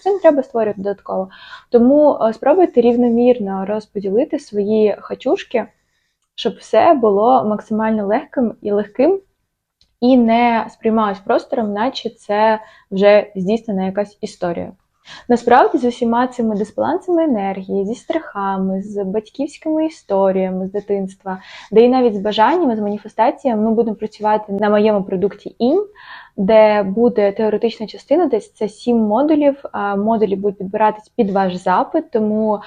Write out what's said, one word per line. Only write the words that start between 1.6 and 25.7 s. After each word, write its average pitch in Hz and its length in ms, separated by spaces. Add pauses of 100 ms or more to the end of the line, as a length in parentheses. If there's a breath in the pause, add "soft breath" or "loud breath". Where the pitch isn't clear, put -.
Тому, 269 520
е, 220 100
спробуйте 330 480
рівномірно 233 840
розподілити 214 720
свої 208 600
хочушки, 233 640 (680)
щоб 196 220
все 226 380
було 226 500
максимально 214 640
легким 226 560
і 208 100
легким, 254 480 (800)
і 254 160
не 233 540
сприймалось 214 480
простором, 233 540
наче 226 380
це 220 500 (300 loud breath)
вже 202 460
здійснена 190 500
якась 196 340
історія. 180 520 (560 loud breath)
Насправді, 247 500
з 240 60
усіма 240 420
цими 226 300
дисбалансами 311 680
енергії, 196 640
зі 226 80
страхами, 196 880
з 202 220
батьківськими 294 800
історіями 190 800
з 190 40
дитинства, 196 680 (340 loud breath)
де 220 80
і 240 80
навіть 247 260
з 208 40
бажаннями, 220 580
з 214 40
маніфестаціями, 220 800
ми 220 120
будемо 220 220
працювати 214 560
на 208 180
моєму 208 320
продукті 190 560
«Інь», 330 280 (500 loud breath)